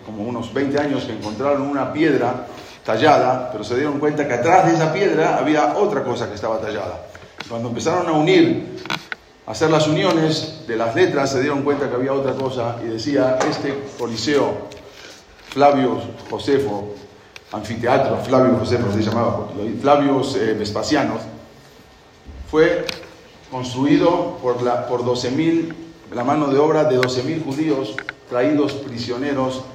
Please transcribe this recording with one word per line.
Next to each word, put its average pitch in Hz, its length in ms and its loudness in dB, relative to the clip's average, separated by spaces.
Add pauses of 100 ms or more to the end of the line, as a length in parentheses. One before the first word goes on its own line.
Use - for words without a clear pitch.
como 107 200 -10
unos 120 280 -6
veinte 139 280 0
años, 135 240 -2
que 120 100 -8
encontraron 131 480 -2
una 135 320 -2
piedra 131 540 0 (360)
tallada, 127 680 2
pero 104 120 -8
se 123 120 -4
dieron 139 240 -2
cuenta 151 280 0
que 123 60 -2
atrás 170 320 6
de 165 80 4
esa 156 180 2
piedra 175 460 2
había 151 400 2
otra 190 260 2
cosa 117 240 -4
que 101 60 -8
estaba 110 260 -2
tallada. 101 460 -6 (420)
Cuando 117 220 -6
empezaron 170 380 -2
a 165 60 0
unir, - 680 4 (640)
a 110 60 -12
hacer 156 180 0
las 156 180 4
uniones 160 800 0
de 113 100 -2
las 113 180 0
letras, 139 360 2
se 131 100 0
dieron 143 200 0
cuenta 139 260 0
que 120 80 -4
había 135 180 0
otra 135 200 0
cosa 123 500 -4
y 113 40 -6
decía, 127 500 0 (100)
"Este 139 360 -4 (160)
Coliseo, 120 840 -2 (680)
Flavio 131 500 4 (300)
Josefo, 104 640 -2 (560)
anfiteatro, 113 720 0
Flavio 123 340 4
Josefo 113 360 0
se 107 80 0
llamaba, 104 480 0 (320)
Flavio, 139 400 4 (160)
eh, 110 200 0
Vespasiano, 113 580 -2 (1300)
fue 160 360 4 (680)
construido 143 880 2
por 123 200 0
la, 123 260 0
por 123 160 -2
doce 123 260 0
mil, 160 460 0 (380)
la 120 100 -4
mano 147 240 2
de 135 100 2
obra 156 280 4
de 131 100 2
doce 127 280 0
mil 156 200 -4
judíos 139 500 -2 (360)
traídos 143 420 2
prisioneros 131 920 -4 (120)